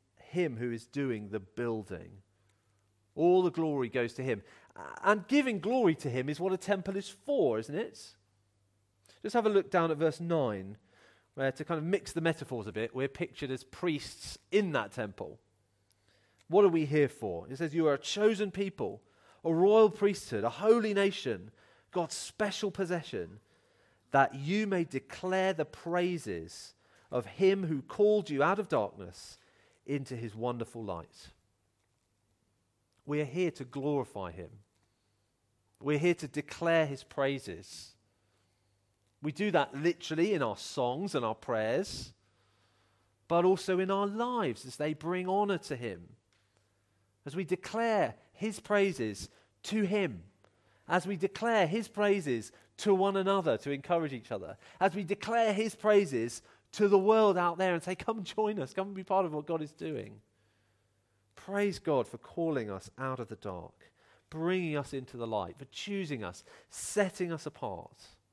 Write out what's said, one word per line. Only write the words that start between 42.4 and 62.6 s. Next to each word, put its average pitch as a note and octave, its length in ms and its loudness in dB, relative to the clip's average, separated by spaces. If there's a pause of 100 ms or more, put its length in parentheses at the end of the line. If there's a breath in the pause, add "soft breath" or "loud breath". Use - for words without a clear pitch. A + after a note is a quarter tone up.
but F3 180 4
also F#3 340 2
in F#3+ 120 0
our G3+ 160 0
lives G#3+ 580 -4
as B2+ 120 -14
they D3+ 160 -2
bring F3+ 340 -4
honor G3 320 0
to - 160 -8
him. G2 400 -8 (1080)
As C#3 100 -10
we F#3 80 -2
declare F#3 720 0 (180 soft breath)
his G#3+ 260 -6
praises D3+ 680 0 (340 soft breath)
to G#3+ 200 -2
him, F3 400 -2 (640 soft breath)
as F3 180 2
we F#3+ 120 -4
declare G3+ 500 2
his G3+ 200 -2
praises F#3+ 640 0 (260 soft breath)
to G#3 160 4
one F#3+ 240 4
another F#3 420 2
to C#3+ 120 -4
encourage D3 420 0
each A#2 180 -10
other, G2 260 -8 (220 loud breath)
as F#3 160 4
we G3+ 80 -4
declare G#3+ 500 0
his G#3+ 220 -2
praises D#3 640 2 (300 soft breath)
to G#3 160 2
the G3 120 8
world G#3 380 6
out F3 200 0
there F#3 160 2
and E3 80 -2
say, F3+ 140 -6
"Come A3 280 -4
join G#3+ 360 -2
us, C3 140 -6
come F#3+ 140 -4
and G3+ 80 -12
be F#3+ 80 -10
part F#3+ 220 2
of D#3 80 -4
what D3 120 -4
God E3 160 -2
is D3+ 120 -12
doing." G#2+ 480 -8 (1160)
Praise G3+ 440 -2
God C3 280 2
for D#3 100 -14
calling D3 520 -4